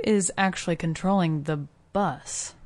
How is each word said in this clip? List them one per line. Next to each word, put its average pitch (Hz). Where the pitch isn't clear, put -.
is 202
actually 185
controlling 165
the 147
bus? -